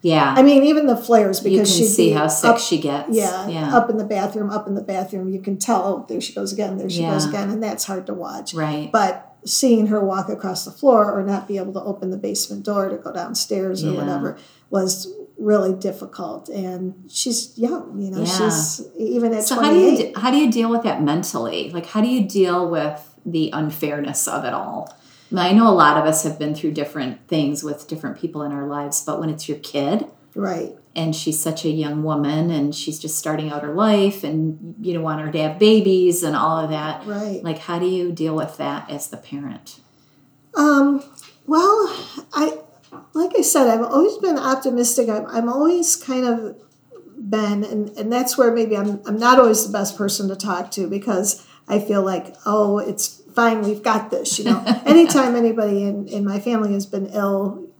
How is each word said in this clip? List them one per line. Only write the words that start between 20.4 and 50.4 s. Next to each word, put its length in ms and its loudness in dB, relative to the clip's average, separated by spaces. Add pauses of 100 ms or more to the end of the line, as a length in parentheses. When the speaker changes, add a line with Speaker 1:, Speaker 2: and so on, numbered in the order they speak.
Speaker 1:
deal 180 2
with 140 0
that 180 -2
mentally? 720 -2
Like, 140 -8
how 140 0
do 60 4
you 200 2
deal 420 2
with 460 -4 (100)
the 280 0
unfairness 760 -4
of 180 -4
it 80 -4
all? 400 -8 (480)
I 100 4
know 160 8
a 60 8
lot 240 6
of 80 2
us 180 2
have 140 -4
been 160 -4
through 200 -4
different 540 -8
things 360 -2
with 240 -8
different 300 -10
people 260 -8
in 80 -6
our 160 -8
lives, 380 -6
but 140 -4
when 100 -4
it's 200 -8
your 100 -6
kid, 460 -2 (300)
Speaker 2:
Right. 400 -6 (200)
Speaker 1:
and 200 -2
she's 240 -4
such 260 -4
a 40 0
young 340 -2
woman, 480 0
and 220 0
she's 260 -8
just 180 -8
starting 340 -4
out 120 -6
her 100 -6
life, 500 2
and 580 -4
you 120 -4
don't 100 -4
want 180 -4
her 100 -6
to 80 -2
have 200 -4
babies 640 6
and 120 -2
all 240 2
of 100 -4
that. 380 -6
Speaker 2:
Right. 360 -6
Speaker 1:
Like, 160 -4
how 200 -6
do 80 0
you 240 -2
deal 240 -4
with 220 -4
that 320 -8
as 180 -10
the 100 -14
parent? 600 -14 (760)
Speaker 2:
Um, 480 4 (440)
well, 400 4 (460)
I, 240 -2 (560)
like 240 0
I 40 6
said, 260 4
I've 160 4
always 340 2
been 200 0
optimistic. 720 0
I'm, 180 -4
I'm 220 -2
always 460 2
kind 300 -4
of 300 -2 (600)
been, 460 -2
and, 340 -4
and 140 -4
that's 260 -2
where 140 6
maybe 260 0
I'm, 280 -2
I'm 120 -2
not 220 6
always 260 6
the 80 -8
best 240 -4
person 320 -2
to 60 -6
talk 360 -6